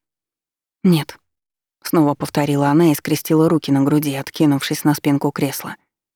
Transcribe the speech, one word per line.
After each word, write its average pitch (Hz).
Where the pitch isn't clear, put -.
«Нет», 165
снова 151
повторила 143
она 156
и 143
скрестила 156
руки 160
на 139
груди, 143
откинувшись 143
на 147
спинку 143
кресла. -